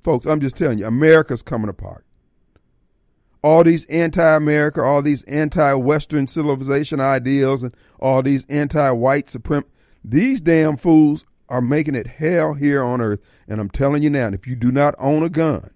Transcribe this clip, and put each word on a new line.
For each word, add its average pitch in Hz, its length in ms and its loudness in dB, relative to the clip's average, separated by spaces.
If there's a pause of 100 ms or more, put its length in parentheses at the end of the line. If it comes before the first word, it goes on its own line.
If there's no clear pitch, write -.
Folks, 139 240 -2
I'm 156 160 0
just 139 160 -6
telling 131 220 -2
you, 98 80 -6
America's 147 560 4
coming 107 260 -6
apart. 92 380 -14 (1400)
All 160 200 6
these 165 240 4
anti-America, 156 920 0
all 143 220 0
these 143 220 -2
anti-Western 143 1040 -2
civilization 139 720 -4
ideals, 135 640 0
and 123 140 -10 (220)
all 131 240 0
these 135 260 -2
anti-white 143 800 0
suprem-, 139 380 -6 (380)
these 202 380 0
damn 156 380 2
fools 156 480 4 (240)
are 127 100 -2
making 143 340 -2
it 113 120 -6
hell 156 480 -2
here 143 280 0
on 123 200 -2
earth. 104 180 -2 (260)
And 107 140 -6
I'm 101 80 -6
telling 143 340 0
you 151 60 2
now, 135 200 0
if 98 180 -8
you 127 100 -8
do 123 160 0
not 143 260 0
own 147 240 0
a 165 60 -2
gun 156 460 -2